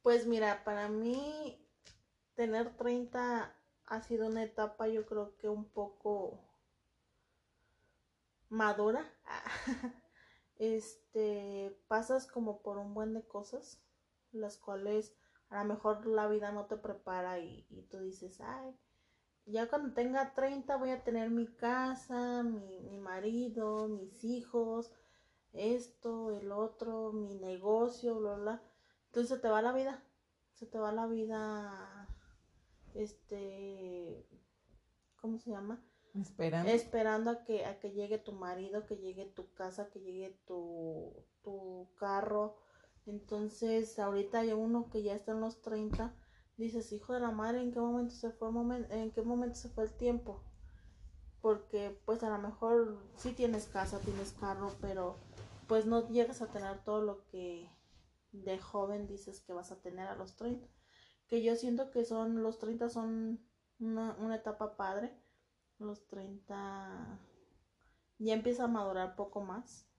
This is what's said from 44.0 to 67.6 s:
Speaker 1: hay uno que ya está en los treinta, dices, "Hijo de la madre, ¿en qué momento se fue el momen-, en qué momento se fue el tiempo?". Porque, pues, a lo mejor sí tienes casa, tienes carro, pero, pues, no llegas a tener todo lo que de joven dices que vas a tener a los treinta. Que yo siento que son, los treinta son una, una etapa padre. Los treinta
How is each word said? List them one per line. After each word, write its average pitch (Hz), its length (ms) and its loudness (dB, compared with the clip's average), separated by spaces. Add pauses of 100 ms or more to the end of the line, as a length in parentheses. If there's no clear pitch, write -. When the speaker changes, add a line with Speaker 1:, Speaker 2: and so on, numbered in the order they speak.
Speaker 1:
hay 226 120 4
uno 233 380 2
que 214 120 0
ya 202 120 2
está 208 180 -4
en 220 80 0
los 226 220 -4
treinta, 220 520 0 (440)
dices, 226 340 -2
"Hijo 208 220 -4
de 247 60 2
la 240 100 2
madre, 226 320 0
¿en 240 100 0
qué 240 80 0
momento 240 340 2
se 233 160 -4
fue 226 180 -4
el 226 60 0
momen-, 240 360 0
en 220 200 -2
qué 226 120 0
momento 240 320 2
se - 160 -10
fue 220 140 0
el 214 100 -2
tiempo?". 240 480 0 (960)
Porque, 208 640 2
pues, 226 180 2
a 226 60 2
lo 214 80 2
mejor 214 640 4 (180)
sí 247 160 -4
tienes 233 360 4
casa, 196 320 0
tienes 196 320 -2
carro, 196 380 -2 (120)
pero, 190 340 -2 (500)
pues, 220 200 6
no 233 240 4
llegas 240 320 4
a 214 80 -4
tener 196 340 -4
todo 214 160 2
lo 202 280 0
que 175 420 -8 (600)
de 190 260 -4
joven 202 480 -2
dices 196 340 -10
que - 140 -12
vas 180 180 -8
a 190 80 -14
tener 185 280 -8
a 196 60 -6
los 190 220 -10
treinta. 247 320 -6 (580)
Que 233 160 2
yo 233 140 6
siento 247 340 2
que 233 140 4
son, 226 380 0
los 220 160 0
treinta 233 320 -2
son 226 500 -2 (400)
una, 220 400 0
una 220 160 0
etapa 214 400 -2
padre. 202 420 0 (600)
Los 208 280 -8
treinta 196 1120 -10 (1000)